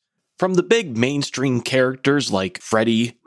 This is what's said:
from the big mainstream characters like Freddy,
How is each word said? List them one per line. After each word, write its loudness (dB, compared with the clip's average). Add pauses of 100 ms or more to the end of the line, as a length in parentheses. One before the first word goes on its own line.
(380)
from 0
the 4
big 0
mainstream 0
characters 0
like -4
Freddy, 0